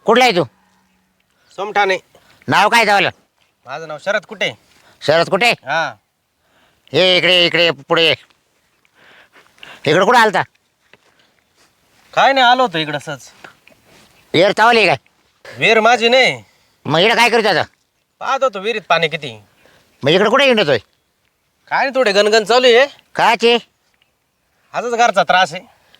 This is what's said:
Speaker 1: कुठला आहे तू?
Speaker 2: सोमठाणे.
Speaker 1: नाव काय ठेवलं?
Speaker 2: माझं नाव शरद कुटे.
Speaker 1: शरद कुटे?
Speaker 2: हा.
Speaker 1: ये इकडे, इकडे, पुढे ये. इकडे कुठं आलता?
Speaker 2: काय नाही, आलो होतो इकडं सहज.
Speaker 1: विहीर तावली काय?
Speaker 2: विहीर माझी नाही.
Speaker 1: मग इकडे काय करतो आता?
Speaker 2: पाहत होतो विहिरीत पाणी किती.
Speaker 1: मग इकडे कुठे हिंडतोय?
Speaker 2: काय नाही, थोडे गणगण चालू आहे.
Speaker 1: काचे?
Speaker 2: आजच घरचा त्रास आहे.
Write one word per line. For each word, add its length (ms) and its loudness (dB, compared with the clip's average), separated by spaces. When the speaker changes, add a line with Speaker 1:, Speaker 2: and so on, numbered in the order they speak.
Speaker 1:
कुठला 180 2
आहे 120 0
तू? 80 0
Speaker 2:
सोमठाणे. 420 -2
Speaker 1:
नाव 220 2
काय 160 2
ठेवलं? 240 0
Speaker 2:
माझं 220 -14
नाव 180 -14
शरद 200 -4
कुटे. 260 -8
Speaker 1:
शरद 280 0
कुटे? 220 0
Speaker 2:
हा. 420 -6
Speaker 1:
ये 240 2
इकडे, 280 2
इकडे, 260 0
पुढे 320 -2
ये. 120 2
इकडे 200 2
कुठं 140 4
आलता? 220 2
Speaker 2:
काय 200 2
नाही, 120 0
आलो 160 2
होतो 160 -2
इकडं 220 -6
सहज. 200 -12
Speaker 1:
विहीर 240 2
तावली 280 2
काय? 100 2
Speaker 2:
विहीर 220 2
माझी 300 2
नाही. 340 0
Speaker 1:
मग 140 -2
इकडे 160 0
काय 140 0
करतो 200 -2
आता? 140 -2
Speaker 2:
पाहत 240 -6
होतो 160 -4
विहिरीत 300 -8
पाणी 180 0
किती. 340 -10
Speaker 1:
मग 60 0
इकडे 200 2
कुठे 160 2
हिंडतोय? 320 0
Speaker 2:
काय 120 -4
नाही, 160 -4
थोडे 160 0
गणगण 320 2
चालू 240 2
आहे. 180 4
Speaker 1:
काचे? 420 0
Speaker 2:
आजच 180 -8
घरचा 320 0
त्रास 300 0
आहे. 100 -14